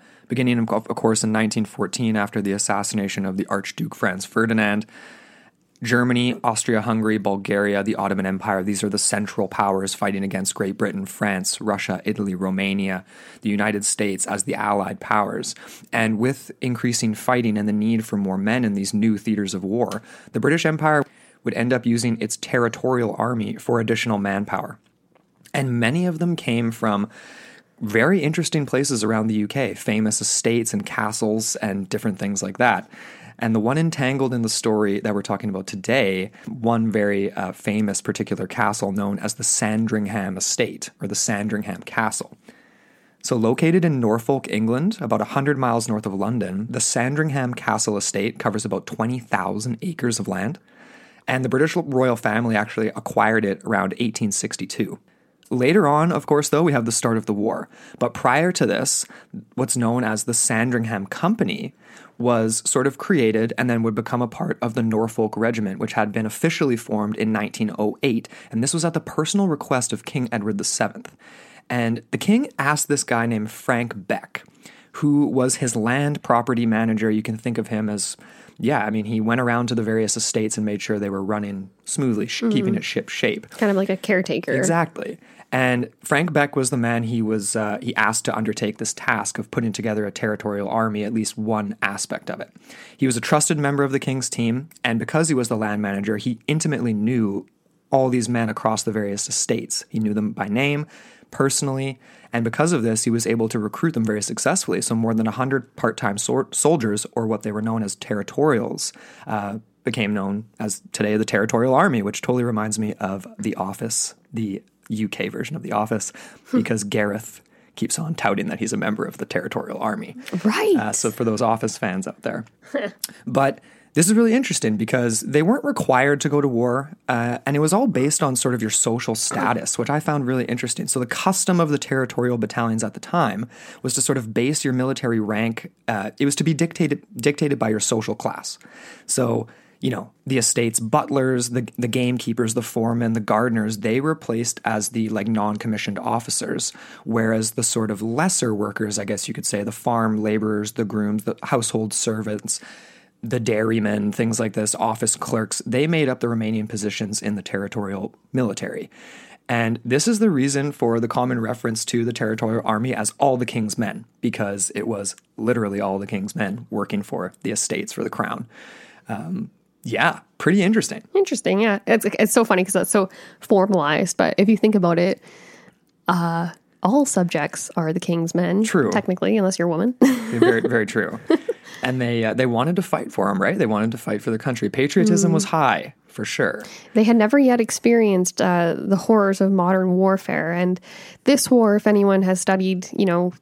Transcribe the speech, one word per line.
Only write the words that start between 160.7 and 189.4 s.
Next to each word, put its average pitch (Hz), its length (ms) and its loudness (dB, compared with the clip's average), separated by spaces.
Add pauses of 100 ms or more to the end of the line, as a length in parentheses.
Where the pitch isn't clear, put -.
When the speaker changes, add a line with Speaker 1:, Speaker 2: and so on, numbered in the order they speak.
Speaker 1:
for 117 280 2
the 113 80 0
common 123 320 0
reference 113 460 -4
to 120 180 0
the 117 100 -2
Territorial 113 520 -2
Army 110 300 0
as 107 240 -4
all 135 180 4
the 123 80 -2
king's 107 320 -4
men, 107 280 -4 (160)
because 101 520 -2
it 104 140 -4
was 101 280 -4 (220)
literally 110 420 0
all 98 200 -2
the 101 80 -8
king's 101 280 -4
men 107 360 -4
working 101 320 -4
for 92 300 -8 (100)
the - 80 -4
estates - 420 -4
for - 100 -4
the - 60 -4
crown. - 380 -4 (600)
Um, 156 440 -6 (320)
yeah, 123 380 0 (180)
pretty 190 240 4
interesting. 208 400 2 (100)
Speaker 2:
Interesting, 285 460 2
yeah. 214 260 2
It's, 226 200 2
it's 214 280 2
so 233 100 6
funny 185 200 4
'cause - 100 -2
that's 185 180 2
so 190 180 2 (300)
formalized, 180 800 2
but - 220 4
if 196 100 6
you 220 80 6
think 214 160 4
about 175 240 4
it, 175 240 2 (880)
uh, 170 420 0 (340)
all 262 220 6
subjects 170 680 0
are 160 180 0
the 180 60 -2
king's 165 340 0
men, 175 300 2
Speaker 1:
True. 190 280 4
Speaker 2:
technically, 196 460 0
unless 190 220 2
you're 170 80 2
a 170 40 2
woman. 196 300 0
<laughs> 247 40 8 (260)
Speaker 1:
Yeah, 233 80 2
very, 339 220 4
very 110 240 2
true. 101 340 -2 (640)
And 127 160 0
they, 120 240 2
uh, 110 100 2
they 127 120 2
wanted 127 320 2
to 202 40 2
fight - 300 -2
for 101 180 0
him, 98 120 0
right? 131 160 2
They 139 80 2
wanted 107 260 2
to 120 60 -6
fight 107 240 -4
for 117 100 -2
the 110 60 0
country. 123 320 -2
Patriotism 190 600 4
Speaker 2:
Mm. 190 40 4
Speaker 1:
was 175 100 4
high, 135 500 2 (140)
for - 160 -10
sure. - 400 -2 (300)
Speaker 2:
They 220 100 6
had 233 140 6
never 220 200 6
yet 247 220 6
experienced, 220 840 4
uh, 175 360 4
the 196 180 0
horrors 196 460 4